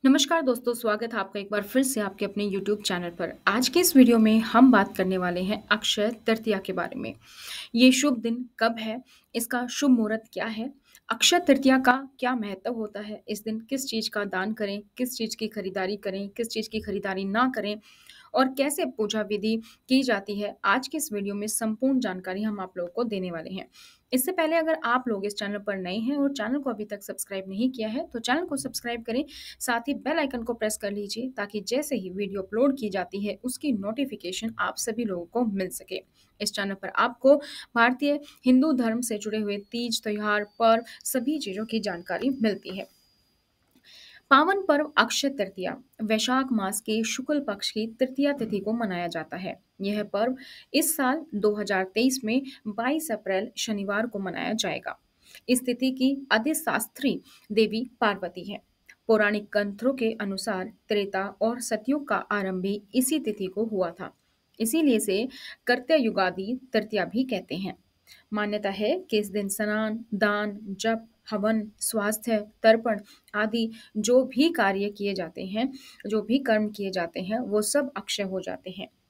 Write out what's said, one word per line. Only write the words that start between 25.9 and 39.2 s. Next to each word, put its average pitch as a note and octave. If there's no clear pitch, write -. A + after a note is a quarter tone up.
हैं B3
और C#4
चैनल B3+
को C#4
अभी G#3+
तक G3+
सब्सक्राइब F#3+
नहीं G#3+
किया A3+
है, A3+
तो -
चैनल C4
को D#4+
सब्सक्राइब A#3+
करें, A#3+
साथ A#3+
ही C#4+
बेल D#4
आइकन C4+
को A#3
प्रेस G#3+
कर G3+
लीजिए G#3
ताकि G#3
जैसे B3+
ही F#3
वीडियो G3
अपलोड B3+
की G#3+
जाती F#3+
है, G3+
उसकी C4
नोटिफिकेशन A3
आप -
सभी A#3
लोगों F3+
को A#3+
मिल G3
सके। -
इस G#3
चैनल G3
पर F#3+
आपको C4
भारतीय B3+
हिंदू B3+
धर्म A#3
से A3+
जुड़े G#3+